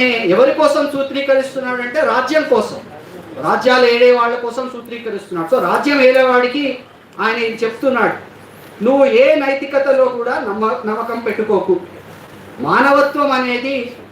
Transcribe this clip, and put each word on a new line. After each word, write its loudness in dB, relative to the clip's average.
ఎవరి 2
కోసం 2
సూత్రీకరిస్తున్నాడంటే -2
రాజ్యం 0
కోసం, 0
రాజ్యాలు 2
ఏలే 6
వాళ్ళ 2
కోసం -6
సూత్రీకరిస్తున్నాడు. -8
So 2
రాజ్యం 0
ఏలేవాడికి 2
ఆయన -2
ఇది -4
చెప్తున్నాడు, 0
"నువ్వు 4
ఏ 6
నైతికతలో 0
కూడా -2
నమ్మ-, -4
నమ్మకం -6
పెట్టుకోకు. 0
మానవత్వం 2
అనేది -4